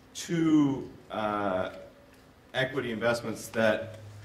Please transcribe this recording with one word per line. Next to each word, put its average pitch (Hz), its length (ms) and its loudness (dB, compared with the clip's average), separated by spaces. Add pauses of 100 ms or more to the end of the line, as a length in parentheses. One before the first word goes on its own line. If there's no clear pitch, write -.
(140)
two, 156 760 4 (220)
uh, 101 600 0 (840)
equity 131 380 -2
investments 113 560 -2
that 110 500 0 (260)